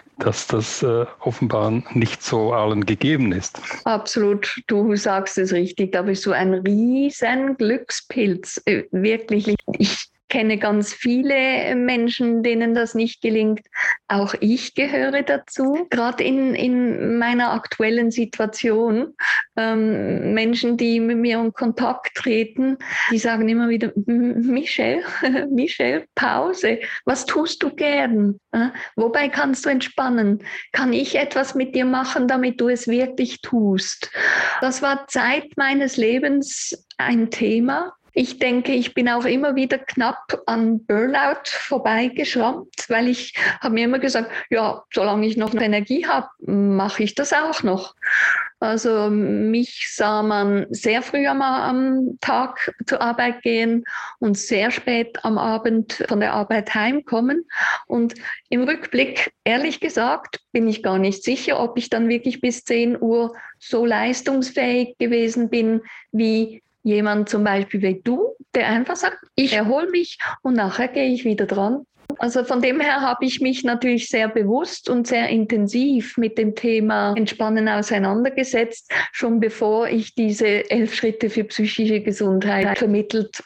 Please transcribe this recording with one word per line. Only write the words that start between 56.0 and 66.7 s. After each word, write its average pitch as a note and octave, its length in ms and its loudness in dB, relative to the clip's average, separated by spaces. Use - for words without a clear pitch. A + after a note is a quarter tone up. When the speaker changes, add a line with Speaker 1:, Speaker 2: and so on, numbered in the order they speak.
Speaker 2:
von G#3+ 100 2
der G#3+ 140 2
Arbeit G#3+ 420 0
heimkommen. B3+ 720 0
Und A#3 280 0
im B3 140 2
Rückblick, C4+ 680 -2
ehrlich C4+ 340 0
gesagt, - 640 -2
bin A3+ 160 2
ich G#3+ 160 -2
gar F#3+ 140 0
nicht F#3+ 260 0
sicher, C4 380 0
ob A#3+ 160 -2
ich A#3+ 120 -4
dann A#3 200 2
wirklich A#3+ 320 -2
bis A#3+ 240 -2
zehn A#3 360 2
Uhr A#3 320 2
so A#3 260 0
leistungsfähig B3 1120 0
gewesen A#3 520 2
bin, A3+ 320 2
wie A3 500 0